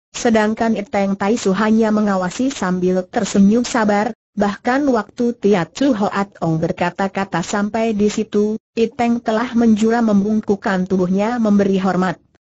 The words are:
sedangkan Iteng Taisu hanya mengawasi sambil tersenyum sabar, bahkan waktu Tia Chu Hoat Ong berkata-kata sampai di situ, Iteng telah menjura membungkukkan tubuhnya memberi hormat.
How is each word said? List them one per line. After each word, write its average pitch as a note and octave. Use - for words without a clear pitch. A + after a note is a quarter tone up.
sedangkan A3
Iteng G3
Taisu G3
hanya A3
mengawasi G#3
sambil F#3
tersenyum G#3
sabar, G#3+
bahkan B3
waktu A#3+
Tia G3
Chu C#4
Hoat G3+
Ong E3
berkata-kata F3+
sampai A3+
di G#3
situ, G#3
Iteng A#3
telah A#3
menjura A3+
membungkukkan G3+
tubuhnya F#3+
memberi G3+
hormat. F3+